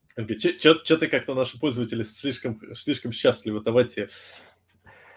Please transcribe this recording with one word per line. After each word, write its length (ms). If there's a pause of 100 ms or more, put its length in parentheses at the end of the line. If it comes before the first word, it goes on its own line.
(160)
Окей, 220
чё, 200
чё, 240
чё 140
ты 120
как-то 260
наши 260
пользователи 420
слишком, 580 (140)
слишком 380
счастливы, 500
давайте. 460 (1080)